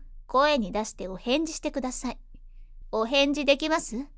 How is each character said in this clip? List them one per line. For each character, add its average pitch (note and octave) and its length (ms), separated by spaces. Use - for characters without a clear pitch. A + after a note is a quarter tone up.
声 C#4+ 300
に G3+ 140
出 G#3+ 140
し - 80
て - 140
お F#3 100
返 C#4+ 280
事 D#4 80
し - 60
て D4+ 120
く C#4 100
だ B3+ 100
さ B3 200
い。 - 80
お A3 140
返 C#4 280
事 C#4+ 100
で C#4 140
き D4+ 120
ま D#4 120
す？ - 260